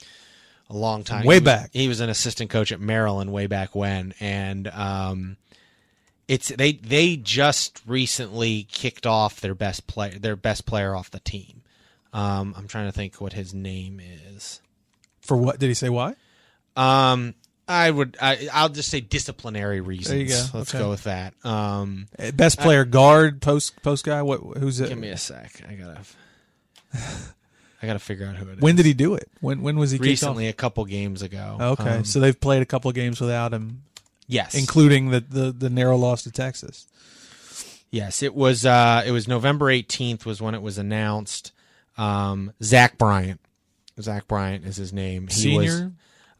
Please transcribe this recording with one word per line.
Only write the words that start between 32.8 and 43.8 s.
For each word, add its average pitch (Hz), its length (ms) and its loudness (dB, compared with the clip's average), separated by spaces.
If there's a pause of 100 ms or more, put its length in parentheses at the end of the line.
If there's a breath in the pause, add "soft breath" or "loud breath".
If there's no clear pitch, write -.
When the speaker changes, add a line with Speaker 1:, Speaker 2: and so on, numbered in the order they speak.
Speaker 2:
games 120 260 -4
without 120 340 -2
him. 113 300 -8 (440)
Speaker 1:
Yes. 120 280 -2
Speaker 2:
Including 139 540 6
the, 127 100 2
the, 131 320 -2
the 127 180 -4
narrow 127 280 4
loss 123 260 0
to 117 80 -14
Texas. - 560 -10 (1040 loud breath)
Speaker 1:
Yes, 107 320 -4
it 131 100 -2
was, 131 320 2
uh, 120 400 6
it 123 60 -2
was 117 160 0
November 135 420 2
eighteenth 123 560 -2
was 107 160 -8
when 110 140 -4
it 101 60 -8
was 104 160 -8
announced. 107 760 -4 (460)
Um, 101 560 -4 (100)
Zach 120 340 6
Bryant. 95 440 2 (580)